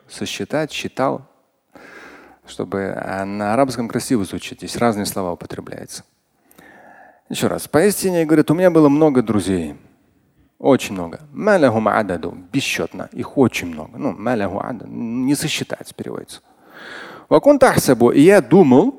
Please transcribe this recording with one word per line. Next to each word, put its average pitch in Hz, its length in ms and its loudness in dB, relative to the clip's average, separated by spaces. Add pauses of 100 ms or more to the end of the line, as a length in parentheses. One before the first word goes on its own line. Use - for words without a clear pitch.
сосчитать, - 640 -8
считал, 131 560 -6 (1160)
чтобы, 95 520 -8
а 95 280 -8
на 104 300 -4
арабском 127 320 -2
красиво 110 380 -2
звучит. - 340 -12
Здесь - 180 -12
разные 104 300 -2
слова 90 260 -6
употребляются. - 680 -14 (1300)
Ещё - 200 -4
раз. 85 200 -6
Поистине, 180 560 0
говорит, 151 260 2
у 202 40 4
меня 185 180 4
было 156 160 6
много 143 340 4
друзей. 92 540 -2 (840)
Очень 123 360 0
много. 85 260 -10 (120)
«Ма 196 260 0
лахум 110 300 2
ададу». 90 420 -2 (200)
Бесчётно. - 640 -6
Их - 240 -10
очень 117 320 2
много. 78 300 -14
Ну, 127 140 -6
«ма 113 220 -6
лаху 98 240 -4
ададу». - 320 -10
Не 120 440 -4
сосчитать - 600 -8
переводится. - 460 -14 (880)
«Ва 156 120 6
кунту 277 260 6
ахсабу». 135 440 4
И 139 120 4
я 190 180 8
думал, 156 580 6